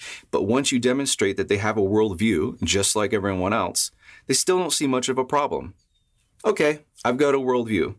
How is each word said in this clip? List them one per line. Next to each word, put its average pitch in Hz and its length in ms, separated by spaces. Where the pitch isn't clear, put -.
but - 140
once 131 280
you 127 60
demonstrate 123 580
that 95 120
they 101 100
have 107 180
a 104 60
worldview, 98 800
just 98 340
like 104 160
everyone 95 400
else, 101 380
they 135 80
still 185 240
don't 165 140
see 147 140
much 127 220
of 127 100
a 123 60
problem. 120 500
"Okay, 156 400
I've 123 140
got 143 160
a 139 40
worldview, 113 600